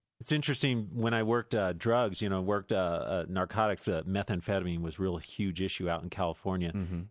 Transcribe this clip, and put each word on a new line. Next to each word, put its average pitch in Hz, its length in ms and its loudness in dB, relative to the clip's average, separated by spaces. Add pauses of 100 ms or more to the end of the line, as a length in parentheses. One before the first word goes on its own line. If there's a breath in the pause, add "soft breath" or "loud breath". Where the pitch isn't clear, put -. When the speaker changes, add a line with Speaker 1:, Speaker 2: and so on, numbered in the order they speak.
(180)
Speaker 1:
It's - 140 -6
interesting, 131 600 0
when 117 220 2
I 113 80 2
worked, 113 320 2
uh, 95 180 2
drugs, 113 480 2
you 107 80 0
know, 95 140 2
worked, 101 300 0
uh, - 40 4
uh, 87 520 0
narcotics, 95 600 0
uh, 82 140 0
methamphetamine 92 800 0
was 82 160 -4
a 95 40 -2
real 90 140 0
huge 92 460 -4
issue 92 260 -2
out 82 140 0
in 85 80 -8
California. 90 600 -2
Speaker 2:
Mm-hmm. 87 380 -4